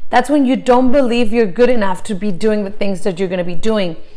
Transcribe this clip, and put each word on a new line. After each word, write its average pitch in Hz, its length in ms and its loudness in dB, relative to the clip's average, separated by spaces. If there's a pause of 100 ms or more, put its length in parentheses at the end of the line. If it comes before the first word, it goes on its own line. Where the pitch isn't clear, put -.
(100)
That's 247 180 0
when 285 160 2
you 254 120 0
don't 247 340 2
believe 240 420 2
you're 233 140 2
good 233 240 2
enough 202 340 0
to 220 120 -4
be 202 160 -2
doing 208 320 0
the 196 80 -10
things 196 320 -2
that 180 160 -4
you're 190 80 -2
gonna 180 160 -4
be 175 100 -2
doing. 190 420 0 (200)